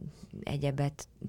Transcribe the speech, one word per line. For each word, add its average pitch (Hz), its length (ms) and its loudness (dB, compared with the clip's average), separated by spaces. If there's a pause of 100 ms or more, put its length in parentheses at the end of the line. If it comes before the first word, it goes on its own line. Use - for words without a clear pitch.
(420)
egyebet 143 640 2 (200)